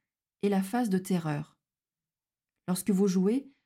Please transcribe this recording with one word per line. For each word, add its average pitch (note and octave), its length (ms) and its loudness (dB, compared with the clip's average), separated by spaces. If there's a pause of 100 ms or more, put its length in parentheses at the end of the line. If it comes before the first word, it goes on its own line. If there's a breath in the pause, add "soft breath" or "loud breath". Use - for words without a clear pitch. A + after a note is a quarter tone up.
(440)
et G3+ 60 0
la F#3+ 120 2
phase A#3+ 280 -2
de F#3+ 100 0
terreur. D#3+ 580 -4 (1120)
Lorsque F3+ 240 -2
vous G3 160 4
jouez, F#3+ 420 0 (160 loud breath)